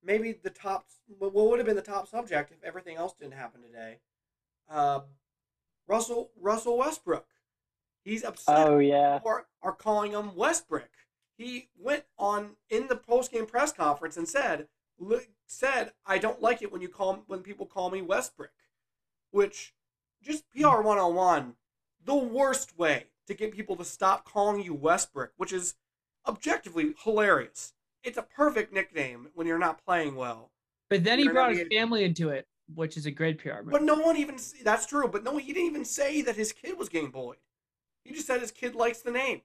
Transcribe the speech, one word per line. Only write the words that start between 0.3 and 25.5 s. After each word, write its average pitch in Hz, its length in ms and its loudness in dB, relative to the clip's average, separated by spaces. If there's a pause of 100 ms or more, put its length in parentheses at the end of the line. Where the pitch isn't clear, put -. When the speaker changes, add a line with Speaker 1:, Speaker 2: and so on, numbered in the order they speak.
Speaker 1:
the 190 180 -10
top, 190 360 -8 (320)
what, 196 140 -4
what 214 160 4
would 240 100 4
have 233 80 0
been 220 80 2
the 196 80 -2
top 196 240 -6
subject 185 460 -4
if 160 100 -20
everything 175 360 -12
else 180 160 -6
didn't 139 200 -16
happen 120 280 -16
today? 117 360 -18 (720)
Uh, 143 300 2 (880)
Russell, 233 500 0
Russell 220 380 0
Westbrook. 247 500 -2 (760)
He's 220 180 -4
upset. 156 460 4
Speaker 2:
Oh, 147 120 8
yeah. 143 360 6
Speaker 1:
People 220 140 -2
are, - 160 -2 (160)
are 185 100 -2
calling 208 400 0
him 208 240 -6
Westbrook. 226 540 -2 (480)
He 247 360 -12
went 277 300 -4 (140)
on 208 380 -2 (120)
in 240 200 0
the 247 80 0
post-game 240 500 0
press 262 260 0
conference 156 460 -2
and 165 100 -4
said, 190 400 -2 (300)
li-, 220 300 -4 (180)
said, 254 460 -2 (120)
"I 190 140 0
don't 220 240 -2
like 240 180 2
it 208 100 -8
when 180 120 -10
you 180 80 -10
call, 190 360 -4
when 190 140 -10
people 196 240 -14
call 180 260 -6
me 190 120 -6
Westbrook," 190 500 -4 (800)
which 202 420 0 (500)
just 302 280 -8
P 277 140 -2
R 247 180 6
one 214 160 2
oh 180 100 2
one, 170 460 2 (500)
the 277 100 0
worst 262 640 0
way 151 280 2 (200)
to 202 60 -8
get 214 240 -6
people 208 200 -6
to 170 100 -12
stop - 400 0
calling 202 360 0
you 175 120 -8
Westbrook, 147 640 0
which 185 160 -6